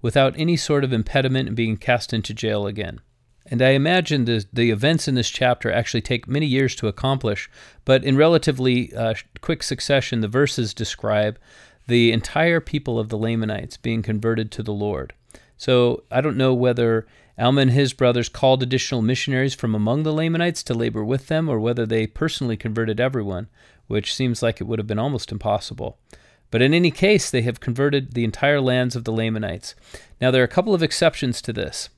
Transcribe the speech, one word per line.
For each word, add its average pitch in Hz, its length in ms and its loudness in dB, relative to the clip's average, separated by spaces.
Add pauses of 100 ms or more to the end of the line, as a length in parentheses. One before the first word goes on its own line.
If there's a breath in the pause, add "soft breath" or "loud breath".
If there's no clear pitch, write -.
without 131 360 2
any 165 200 2
sort 143 260 0
of 131 80 -2
impediment 131 560 0
and 117 80 -4
being 110 220 0
cast - 340 -2
into 110 220 -4
jail 107 320 -2
again. 101 340 -8 (480)
And 120 140 0
I 131 80 6
imagine 147 540 2
the, 113 280 0
the 120 180 2
events 139 360 2
in 135 80 0
this 120 160 0
chapter 123 420 0
actually 113 280 -2
take 120 260 -4
many 147 200 -2
years 131 300 2
to 113 120 -4
accomplish, 127 600 -2 (360 loud breath)
but 131 200 4
in 135 120 2
relatively, 131 760 2
uh, 113 220 -2 (260)
quick 160 220 -4
succession, - 580 -2
the 107 80 -2
verses 123 460 0
describe 107 640 -2 (480 soft breath)
the 120 240 6
entire 156 500 0
people 131 380 -4
of 110 100 -4
the 110 80 -6
Lamanites 110 600 -4
being 113 260 -4
converted 110 480 -2
to 110 140 -10
the 107 80 -6
Lord. 101 420 -4 (420 loud breath)
So 123 540 2
I 120 100 2
don't 143 160 -2
know 131 160 4
whether 120 540 2 (320 soft breath)
Alma 131 220 4
and 131 100 4
his 131 220 4
brothers 123 360 2
called 131 360 2
additional 127 360 -2
missionaries 131 540 0
from 110 220 -2
among 113 260 0
the 156 100 -2
Lamanites 165 520 0
to - 100 -4
labor 113 300 -2
with 131 240 -4
them, 156 200 0
or 117 120 0
whether 117 260 -2
they 110 220 0
personally 131 480 -4
converted 110 420 -4
everyone, 113 500 -4 (380 soft breath)
which 107 260 -2
seems 127 300 -2
like 113 180 -2
it - 40 -6
would 110 160 -4
have 104 80 -6
been 104 100 -2
almost 131 320 -4
impossible. 110 680 -4 (520 soft breath)
But 117 120 2
in 139 120 4
any 175 160 4
case, 196 400 2
they 123 120 0
have 117 180 -4
converted 135 540 -2
the 120 100 0
entire 139 360 0
lands 127 360 0
of 117 80 -8
the 110 80 -4
Lamanites. 107 640 -4 (440 loud breath)
Now, 127 120 2
there 127 100 6
are 123 40 4
a - 20 -2
couple 214 260 2
of 165 80 2
exceptions 147 600 0
to 120 100 -8
this. - 460 -8